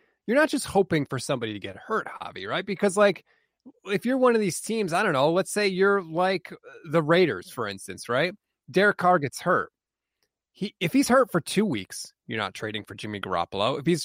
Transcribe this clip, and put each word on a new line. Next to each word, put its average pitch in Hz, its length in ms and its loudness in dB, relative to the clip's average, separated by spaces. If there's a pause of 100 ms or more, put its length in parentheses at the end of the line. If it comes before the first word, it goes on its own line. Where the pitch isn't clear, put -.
(260)
you're 220 100 2
not 302 140 4
just 285 160 -4
hoping 165 400 0
for 131 120 -6
somebody 117 360 -4
to 101 60 -10
get 98 160 -12
hurt, 214 300 -6 (140)
Javi, - 260 -12
right? 165 200 -4
Because, 202 320 -2
like, 202 260 4 (640)
if 196 180 -4
you're 254 140 0
one 254 160 6
of 220 80 2
these 185 180 -2
teams, 208 320 -4
I 185 100 0
don't 185 120 2
know, 139 160 4
let's 185 220 0
say 208 160 0
you're, 196 340 2
like, 175 500 -2 (380)
the 160 120 2
Raiders, 151 460 2
for 113 180 -6
instance, 98 440 -8
right? 156 240 0 (360)
Derek 190 280 4
Carr 180 200 4
gets 143 220 -6
hurt. 160 320 0 (800)
He, - 280 -10
if 170 120 0
he's 269 140 4
hurt 247 240 4
for 170 100 0
two - 240 0
weeks, 113 480 -6 (140)
you're 117 100 -6
not 101 160 -4
trading 107 320 -8
for 110 120 -14
Jimmy 104 240 -8
Garoppolo. 95 580 -2
If 131 80 -6
he's 170 180 2